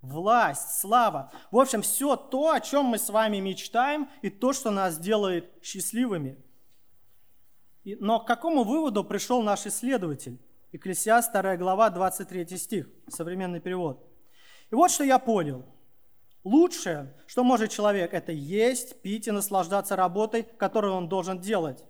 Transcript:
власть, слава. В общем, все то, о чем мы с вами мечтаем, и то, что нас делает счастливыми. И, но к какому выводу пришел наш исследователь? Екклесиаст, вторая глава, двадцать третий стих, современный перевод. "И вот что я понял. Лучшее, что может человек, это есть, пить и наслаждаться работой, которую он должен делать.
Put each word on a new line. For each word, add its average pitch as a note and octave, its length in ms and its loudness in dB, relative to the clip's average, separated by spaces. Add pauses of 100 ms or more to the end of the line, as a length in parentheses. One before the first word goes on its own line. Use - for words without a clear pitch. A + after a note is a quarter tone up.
власть, E3+ 760 0
слава. G3 520 2 (180)
В G#3 80 4
общем, C4 240 4
все C#4 340 0
то, D4 360 0
о C#4 80 2
чем C#4 260 0
мы A3+ 120 0
с - 120 -4
вами G#3+ 280 2
мечтаем, A#3+ 720 -2 (140)
и G3 80 -2
то, B3 220 0
что C4+ 180 -2
нас F#3+ 280 0
делает F#3 520 0 (120)
счастливыми. F#3+ 760 -4 (1400)
И, G3+ 140 -10
но A3 240 0
к A3+ 60 -16
какому C#4+ 360 2
выводу A#3 400 0
пришел A#3 400 -2
наш G#3 240 0
исследователь? F3+ 720 -4 (320)
Екклесиаст, A3 600 0
вторая F#3+ 260 0
глава, F#3 340 2
двадцать F#3 380 -2
третий F3+ 280 -8
стих, F3 320 -4 (200)
современный F3 520 -6
перевод. F3+ 460 -4 (640)
"И - 60 -4
вот F4 140 8
что D4+ 120 0
я C4 160 6
понял. E3+ 460 0 (800)
Лучшее, F#3+ 680 2 (140)
что - 160 -2
может A#3 280 4
человек, G3+ 440 0
это F3 160 -4
есть, G3+ 720 -2
пить G#3 240 -6
и A3 60 -2
наслаждаться G3 640 -2
работой, G#3+ 480 0
которую G3+ 500 0
он F3+ 140 -4
должен F#3 320 -4
делать. F3 500 -4